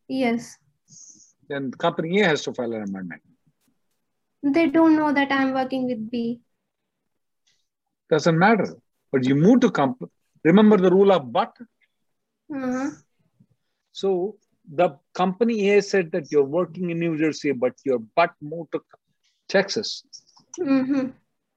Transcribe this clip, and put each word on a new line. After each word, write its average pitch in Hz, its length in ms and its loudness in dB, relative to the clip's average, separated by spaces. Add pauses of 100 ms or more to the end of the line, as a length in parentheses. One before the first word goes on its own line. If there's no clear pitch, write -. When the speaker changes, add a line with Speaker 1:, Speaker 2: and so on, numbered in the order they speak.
Speaker 1:
Yes. 240 500 -4 (920)
Speaker 2:
Then 139 220 -6
company 170 500 -2
A 208 40 4
has 151 180 0
to 131 100 -10
file 120 200 -6
an 110 100 -6
amendment. 95 380 -10 (1200)
Speaker 1:
They 302 240 2
don't 320 280 4
know 302 180 0
that 277 180 0
I'm 269 220 0
working 262 340 -4
with 220 240 -6
B. 240 300 -6 (1700)
Speaker 2:
Doesn't 160 280 2
matter. 185 380 2 (360)
But 131 140 0
you 135 100 2
move 214 260 4
to 233 100 2
comp-, 139 400 -4 (320)
remember 214 340 6
the 180 140 4
rule 196 200 6
of 143 200 0
but? 196 220 -4 (1000)
Speaker 1:
Uh-huh. 262 380 -6 (1000)
Speaker 2:
So 196 460 -4 (340)
the 156 260 0 (160)
company 196 560 0
A 202 120 6
said 190 300 -2
that 160 200 -6
you're 147 120 4
working 170 460 -2
in 165 100 -6
New 170 180 -2
Jersey, 151 360 -2
but 123 200 -2 (100)
your 127 160 0 (160)
but 170 160 2 (100)
moved 156 320 -12
to 156 80 -6 (680)
Texas. - 560 -2 (560)
Speaker 1:
Mm-hmm. 269 500 -2 (480)